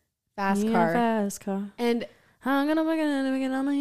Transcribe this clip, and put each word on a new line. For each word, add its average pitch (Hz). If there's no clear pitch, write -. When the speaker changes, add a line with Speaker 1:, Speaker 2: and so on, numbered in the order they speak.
Speaker 1:
Fast 196
Speaker 2:
Yeah, 220
Speaker 1:
Car. 226
Speaker 2:
Fast 220
Car. 202
Speaker 1:
And 233
Speaker 2:
I'm 277
gonna 311
make 320
it, 277
make 262
it 262
on 269
my 285